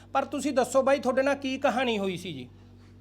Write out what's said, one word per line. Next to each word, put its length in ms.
ਪਰ 120
ਤੁਸੀਂ 280
ਦੱਸੋ 280
ਬਾਈ, 180
ਤੁਹਾਡੇ 220
ਨਾਲ 140
ਕੀ 220
ਕਹਾਣੀ 400
ਹੋਈ 200
ਸੀ 160
ਜੀ? 160